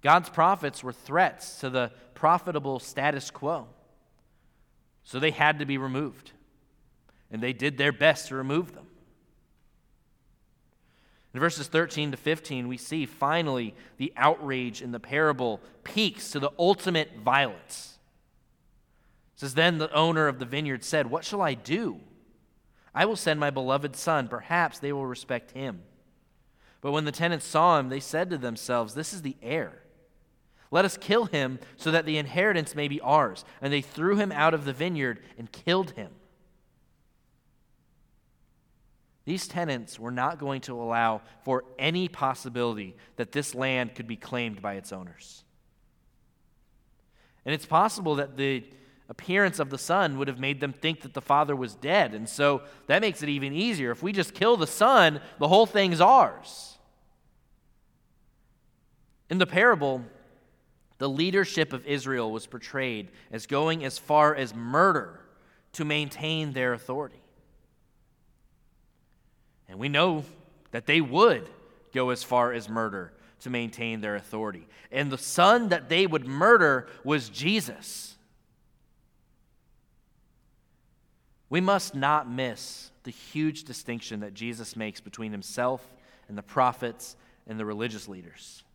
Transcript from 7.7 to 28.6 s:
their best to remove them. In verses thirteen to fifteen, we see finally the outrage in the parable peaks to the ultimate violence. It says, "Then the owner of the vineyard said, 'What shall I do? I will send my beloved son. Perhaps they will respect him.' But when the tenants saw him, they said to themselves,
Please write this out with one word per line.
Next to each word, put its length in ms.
their 140
best 360
to 60
remove 400
them. 120
In 60
verses 260
thirteen 440
to 80
fifteen, 500
we 80
see 300
finally 680
the 200
outrage 680
in 100
the 80
parable 600
peaks 500
to 60
the 200
ultimate 580
violence. 840
It 60
says, 140
"Then 240
the 160
owner 340
of 100
the 60
vineyard 400
said, 220
'What 180
shall 160
I 140
do? 460
I 120
will 100
send 240
my 80
beloved 480
son. 320
Perhaps 520
they 120
will 140
respect 460
him.' 320
But 100
when 140
the 60
tenants 340
saw 320
him, 100
they 120
said 280
to 80
themselves, 560